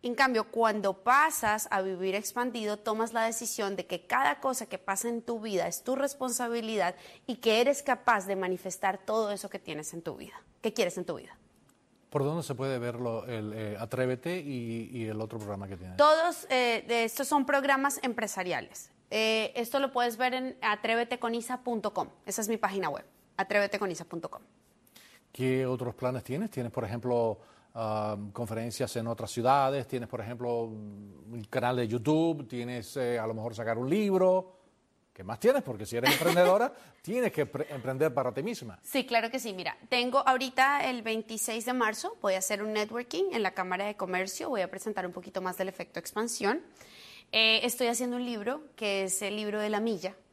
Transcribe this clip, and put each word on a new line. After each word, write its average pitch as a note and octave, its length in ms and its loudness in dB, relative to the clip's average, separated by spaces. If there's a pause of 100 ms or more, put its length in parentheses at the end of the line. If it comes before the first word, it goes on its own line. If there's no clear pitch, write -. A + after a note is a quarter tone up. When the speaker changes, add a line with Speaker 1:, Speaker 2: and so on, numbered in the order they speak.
Speaker 1:
En A#3+ 140 -2
cambio, B3+ 340 4
cuando G#3 540 2
pasas A#3+ 680 4
a G3 140 2
vivir F#3+ 320 -2
expandido, A3 640 -2
tomas A3 340 -2
la A3+ 100 2
decisión A3 520 -2
de F3+ 100 -6
que F3 220 -8
cada B3 320 2
cosa B3+ 260 0
que - 140 -10
pasa G3 300 -2
en A#3 120 -2
tu A#3 180 -4
vida G3 280 0
es - 160 -6
tu B3+ 120 0
responsabilidad A#3 1000 0 (320)
y A#3 80 -2
que A3 260 4
eres C#4 220 4
capaz A3+ 420 4
de G3 100 0
manifestar F#3 600 -2
todo G#3+ 340 0
eso G3 200 -6
que G3 80 -8
tienes D3+ 340 -8
en E3 80 -8
tu D#3 140 -8
vida, - 180 -16 (280)
que G#3+ 120 -2
quieres F3+ 240 2
en F3+ 80 -4
tu D#3+ 120 -4
vida. - 200 -16 (720)
Speaker 2:
¿Por C#3 140 0
dónde D#3+ 180 0
se C#3+ 140 -6
puede C3 240 -2
verlo, A#2+ 480 -4
el, G#2+ 260 -4
eh, G#2+ 260 -6
Atrévete B2+ 600 -2
y, A#2 520 -6
y A#2 140 -6
el G#2+ 160 -4
otro A2 160 -6
programa G2+ 300 -6
que F#2+ 100 -8
tienes? F#2 200 -10
Speaker 1:
Todos, D#4+ 520 4
eh, B3 380 2
de A#3 160 2
estos A#3+ 240 -4
son C#4+ 180 2
programas C#4 560 2
empresariales. G3 880 -4 (220)
Eh, A3 440 2
esto A#3+ 240 -2
lo C4+ 120 2
puedes A#3+ 260 0
ver B3+ 160 2
en B3+ 300 -4
atrévete A3+ 560 0
con A#3 160 0
isa B3 260 -4
punto G#3+ 320 -2
com. - 160 -4 (160)
Esa G#3 160 -4
es G#3 80 -2
mi A3+ 80 2
página G3 320 0
web, - 160 -6 (320)
atrévete G3+ 400 2
con G3 140 0
isa E3 140 -6
punto - 260 -8
com. - 100 -14 (880)
Speaker 2:
¿Qué C3 340 0
otros B2 300 -2
planes B2+ 280 -2
tienes? F3 260 -4
¿Tienes, A#2+ 220 -6
por A2+ 140 2
ejemplo, A#2 520 2 (360)
ah, G#2+ 420 0 (160)
conferencias A2+ 640 -4
en A2+ 120 -2
otras A2+ 220 -4
ciudades? C3+ 560 4
¿Tienes, A#2+ 220 -6
por A#2 140 -8
ejemplo, A#2+ 400 -4
un G#2 880 -10
canal B2 260 0
de A#2+ 140 0
YouTube? D3 580 2
¿Tienes, A#2+ 480 -8
eh, A#2+ 240 0
a A2 80 -2
lo A2+ 60 -2
mejor A2+ 200 -6
sacar A2+ 240 -2
un B2+ 120 -2
libro? F#3 720 4 (500)
¿Qué F2+ 140 -16
más F#2 120 -6
tienes? C4 240 4
Porque G#2+ 240 -8
si A#2 120 -4
eres C3 160 4
emprendedora, F3+ 600 6 (140)
<laughs> - 140 -20
tienes A#3 320 0
que D3 120 2
pre-, C#3 240 -6
emprender C3+ 440 0
para B2 200 0
ti C#3 100 -4
misma. C3 380 -8
Speaker 1:
Sí, C4 240 -2
claro A#3 240 2
que B3+ 100 -4
sí. G#3+ 120 -6
Mira, F#3 260 -6 (120)
tengo B3+ 360 2
ahorita C4 600 4
el B3 160 -2
veintiséis A3 640 -4
de B3+ 80 0
marzo, B3 480 0
voy F#3+ 140 2
a - 20 -2
hacer G3+ 260 -2
un G#3+ 80 -2
networking A#3 640 -2
en G#3+ 100 2
la F#3 80 2
Cámara F#3 360 -2
de G#3 100 -6
Comercio, F#3 500 -4
voy A#3 140 0
a F3+ 100 -2
presentar F#3+ 340 -6
un F3 60 -6
poquito F#3 300 -8
más F#3 160 -4
del F#3+ 100 -2
efecto F3+ 320 -10
expansión. A#3 600 -2 (720)
Eh, A3 300 4
estoy A#3+ 240 0
haciendo A#3+ 280 -2
un B3 80 -4
libro, A#3+ 380 -4 (160)
que G3 260 0
es F#3 180 -2
el G#3 140 -4
libro G#3 240 -2
de G#3+ 100 0
la G#3 120 0
milla G3 340 -2 (180)